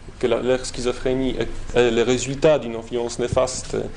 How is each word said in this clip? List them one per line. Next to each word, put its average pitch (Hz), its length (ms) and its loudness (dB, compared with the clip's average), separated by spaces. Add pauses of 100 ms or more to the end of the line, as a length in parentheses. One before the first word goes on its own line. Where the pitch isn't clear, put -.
(200)
que 127 80 0
la, 117 120 2
leur 127 240 2
schizophrénie 127 760 -2
est, - 400 -2
est 120 100 6
le 113 140 4
résultat 135 560 2
d'une 117 160 -6
influence 117 420 -4
néfaste - 580 -2 (220)